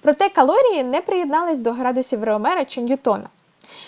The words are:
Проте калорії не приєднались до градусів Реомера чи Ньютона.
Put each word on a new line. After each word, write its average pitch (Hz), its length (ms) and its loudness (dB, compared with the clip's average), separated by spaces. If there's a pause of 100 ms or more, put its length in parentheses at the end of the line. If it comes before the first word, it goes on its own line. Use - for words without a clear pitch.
Проте 302 280 2
калорії 359 540 4
не 254 180 -2
приєднались 330 600 -2
до 233 100 -2
градусів 247 520 -2
Реомера 220 420 -2
чи - 160 -10
Ньютона. 240 480 -2 (580)